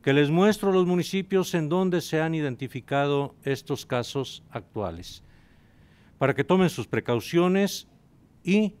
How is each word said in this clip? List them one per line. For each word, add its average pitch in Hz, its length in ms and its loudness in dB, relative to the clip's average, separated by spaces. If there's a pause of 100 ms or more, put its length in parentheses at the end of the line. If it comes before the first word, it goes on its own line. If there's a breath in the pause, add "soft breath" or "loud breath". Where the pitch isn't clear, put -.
que 139 120 0
les 143 180 4
muestro 196 400 2
los 185 160 4
municipios 180 680 -2
en 156 140 0
donde 180 320 0
se 160 200 -2
han 160 160 0
identificado 139 1040 -2
estos 139 420 -6
casos - 680 -6
actuales, 92 720 -10 (960 soft breath)
para 135 160 2
que 139 100 0
tomen 185 260 4
sus - 160 -8
precauciones 170 1000 0 (560)
y 202 360 2